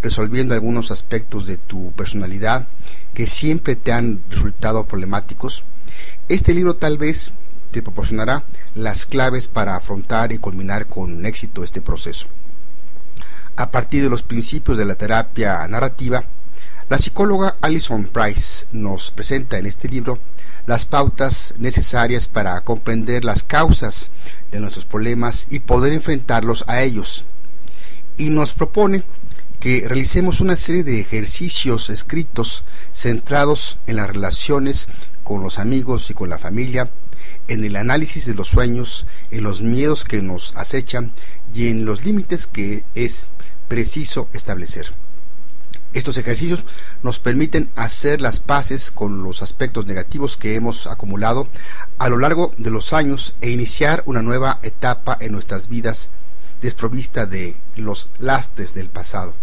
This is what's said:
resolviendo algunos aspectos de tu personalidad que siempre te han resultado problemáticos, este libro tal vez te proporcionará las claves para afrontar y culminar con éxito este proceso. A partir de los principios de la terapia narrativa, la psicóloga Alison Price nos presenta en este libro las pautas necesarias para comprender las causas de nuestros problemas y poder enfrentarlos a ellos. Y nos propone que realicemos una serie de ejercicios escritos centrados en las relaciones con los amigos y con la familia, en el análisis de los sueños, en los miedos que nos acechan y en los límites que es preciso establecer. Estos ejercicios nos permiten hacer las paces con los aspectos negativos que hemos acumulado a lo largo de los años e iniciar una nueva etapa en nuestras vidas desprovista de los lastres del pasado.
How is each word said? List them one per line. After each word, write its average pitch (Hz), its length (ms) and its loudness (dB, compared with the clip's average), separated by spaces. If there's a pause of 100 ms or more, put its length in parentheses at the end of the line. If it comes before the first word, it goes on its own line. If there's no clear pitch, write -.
resolviendo 123 500 0
algunos 117 380 0
aspectos 104 560 0
de 95 100 0
tu 92 360 0
personalidad 101 720 0 (480)
que 120 100 0
siempre 151 500 0
te 120 160 0
han 117 380 0
resultado 110 560 2
problemáticos, 101 800 0 (640)
este 180 240 2
libro 175 220 2
tal 151 240 0
vez 151 340 0 (380)
te 113 100 0
proporcionará 113 600 0 (320)
las 107 320 0
claves 127 400 0
para 98 280 0
afrontar 110 560 0
y 110 60 0
culminar 98 480 0
con 90 400 0
éxito - 380 0
este 87 180 0
proceso. - 460 0 (1300)
A 123 160 0
partir 139 320 0
de 135 60 2
los 120 120 0
principios 117 560 0
de 104 80 0
la 98 100 0
terapia 104 720 0
narrativa, 123 560 0 (640)
la 139 80 2
psicóloga 196 640 0
Alison 147 460 0
Price - 680 0
nos 101 360 0
presenta 127 480 0
en 95 80 0
este 101 220 0
libro 127 320 0 (460)
las 117 180 0
pautas 139 760 0
necesarias 120 680 0
para 92 340 0
comprender 117 640 0
las 110 180 0
causas - 680 2 (400)
de 101 80 0
nuestros 98 260 -2
problemas 117 640 0
y - 100 0
poder 127 340 2
enfrentarlos 123 720 0
a 120 140 0
ellos. 117 440 0 (920)
Y 151 140 0
nos 151 220 2
propone 190 500 2 (580)
que 127 260 0
realicemos 135 540 2
una 190 160 2
serie 170 260 0
de 127 160 0
ejercicios 117 880 0
escritos - 760 0 (260)
centrados 143 960 0
en 113 80 0
las 101 140 0
relaciones 135 800 0 (340)
con 101 180 0
los 92 180 -2
amigos 123 520 0
y - 20 -2
con 92 160 0
la 82 80 0
familia, 123 540 0 (560)
en 113 160 0
el 101 140 0
análisis 143 480 0
de 113 100 0
los 98 140 -2
sueños, 120 580 2 (240)
en 113 120 0
los 98 180 -2
miedos 135 420 0
que 107 180 0
nos 92 360 0
acechan 123 560 0 (400)
y 117 160 0
en 110 160 0
los 107 180 0
límites 196 420 0
que 104 380 0 (100)
es 117 360 0 (400)
preciso 120 640 0
establecer. 92 600 0 (1000)
Estos 127 240 0
ejercicios 139 480 0 (380)
nos 123 160 0
permiten 147 560 2
hacer 143 440 0
las 120 200 0
paces 135 500 0
con 101 320 0
los 92 220 -2
aspectos 120 420 0
negativos 101 520 0
que 110 180 0
hemos 113 320 0
acumulado 110 600 0 (520)
a 127 100 0
lo 120 80 0
largo 160 400 0
de 113 140 0
los 107 220 -2
años 143 480 0
e 120 100 0
iniciar 143 560 0
una 120 160 0
nueva 131 400 0
etapa 123 580 0
en 107 120 0
nuestras 98 340 -2
vidas 117 420 0 (540)
desprovista 123 640 0
de 92 300 0 (180)
los 107 420 0
lastres 123 560 0
del 95 160 0
pasado. 92 540 0